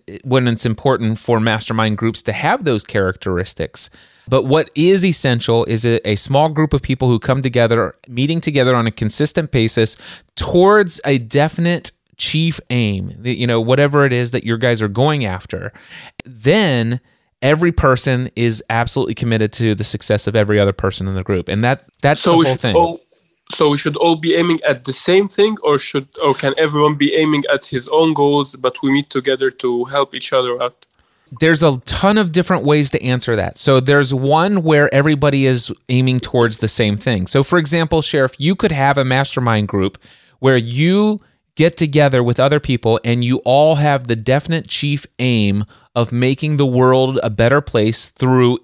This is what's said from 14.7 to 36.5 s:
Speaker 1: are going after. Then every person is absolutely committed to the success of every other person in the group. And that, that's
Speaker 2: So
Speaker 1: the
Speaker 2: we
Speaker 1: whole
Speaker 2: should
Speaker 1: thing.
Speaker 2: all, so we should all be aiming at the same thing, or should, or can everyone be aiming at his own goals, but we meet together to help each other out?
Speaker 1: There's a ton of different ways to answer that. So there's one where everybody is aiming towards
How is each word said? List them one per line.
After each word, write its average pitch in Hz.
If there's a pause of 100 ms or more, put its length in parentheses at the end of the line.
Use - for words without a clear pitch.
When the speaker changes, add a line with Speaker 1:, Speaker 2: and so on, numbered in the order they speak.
Speaker 1:
are 104
going 135
after. 92 (520)
Then 123 (420)
every 160
person 127
is 113
absolutely 117
committed 110
to 110
the 107
success -
of 107
every 104
other 98
person 95
in 95
the 92
group. 90
And 107
that, 131 (200)
that's 147
Speaker 2:
So 170
Speaker 1:
the 170
Speaker 2:
we 165
Speaker 1:
whole 175
Speaker 2:
should -
Speaker 1:
thing. 120
Speaker 2:
all, 170 (500)
so 151
we 143
should 147
all 170
be 165
aiming 170
at 139
the 135
same 185
thing, 208
or 147
should, 139 (160)
or 143
can 135
everyone 151
be 143
aiming 151
at 139
his 127
own 160
goals, 143
but 127
we 135
meet 143
together 131
to 123
help 139
each -
other 123
out? - (520)
Speaker 1:
There's 160
a 139
ton 208
of 180
different 175
ways 147
to -
answer 123
that. 92
So 135
there's 139
one 160
where 147
everybody 139
is 123 (160)
aiming 127
towards 117